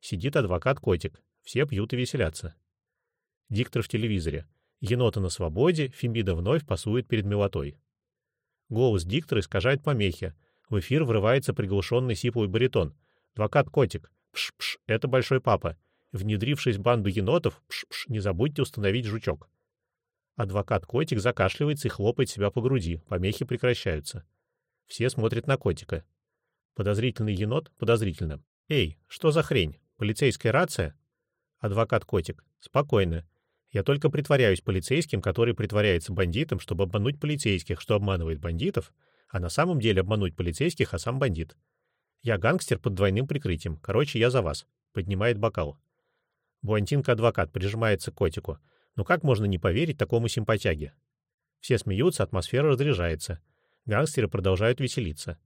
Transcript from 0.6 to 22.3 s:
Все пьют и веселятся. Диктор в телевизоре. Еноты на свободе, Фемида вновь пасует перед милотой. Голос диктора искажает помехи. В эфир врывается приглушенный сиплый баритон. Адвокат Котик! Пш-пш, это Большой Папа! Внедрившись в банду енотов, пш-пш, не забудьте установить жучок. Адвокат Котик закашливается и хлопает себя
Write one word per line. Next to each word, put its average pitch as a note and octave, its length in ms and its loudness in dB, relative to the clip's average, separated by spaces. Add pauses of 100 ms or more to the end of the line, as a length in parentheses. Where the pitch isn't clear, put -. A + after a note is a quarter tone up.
Все - 260 -2
пьют G#2+ 280 -4
и - 20 -2
веселятся. A2+ 600 -4 (920)
Диктор A2+ 320 -2
в - 80 -4
телевизоре. F2+ 580 -2 (400)
Еноты A#2 320 2
на F#2+ 120 -2
свободе, C3 580 0
Фемида A2 460 -2
вновь A2+ 320 0
пасует G#2+ 420 -2
перед G#2+ 160 0
милотой. G2 540 -2 (880)
Голос A2 360 2
диктора A2+ 360 -2
искажает B2+ 420 0
помехи. G2 520 -2 (340)
В G#2+ 100 0
эфир C#3 260 2
врывается A#2 500 2
приглушенный G#2+ 600 0
сиплый A2+ 340 0
баритон. G#2+ 460 0 (380)
Адвокат G#2+ 380 0
Котик! - 420 0 (220)
Пш-пш, - 520 -8
это A#2 220 0
Большой B2+ 320 2
Папа! F#2 380 0 (340)
Внедрившись G#2+ 640 0
в G2 60 -6
банду A#2+ 260 2
енотов, G2+ 580 0
пш-пш, - 420 -12
не A2 120 -2
забудьте G2+ 400 0
установить A2+ 460 -2
жучок. G2+ 420 -4 (880)
Адвокат G2 480 -2
Котик C3 340 -2
закашливается B2 680 0
и - 20 -2
хлопает - 380 0
себя G2+ 220 0